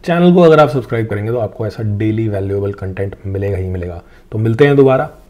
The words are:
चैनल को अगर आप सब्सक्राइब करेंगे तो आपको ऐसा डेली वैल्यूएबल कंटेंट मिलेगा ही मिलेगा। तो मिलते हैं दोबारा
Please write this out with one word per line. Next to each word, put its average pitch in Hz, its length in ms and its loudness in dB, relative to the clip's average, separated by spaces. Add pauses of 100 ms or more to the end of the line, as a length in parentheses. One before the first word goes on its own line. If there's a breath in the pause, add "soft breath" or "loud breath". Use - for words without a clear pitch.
चैनल 175 300 4
को 185 60 6
अगर 160 200 8
आप 143 80 6
सब्सक्राइब 117 380 -4
करेंगे 107 240 -4
तो 123 80 -2
आपको 110 280 -6
ऐसा 104 320 -6
डेली 110 300 0
वैल्यूएबल 101 440 -2
कंटेंट 98 420 -8 (120)
मिलेगा 98 300 -2
ही 92 120 -4
मिलेगा। 87 340 -8 (300 soft breath)
तो 107 60 -4
मिलते 113 280 0
हैं 143 100 0
दोबारा 135 340 2 (200)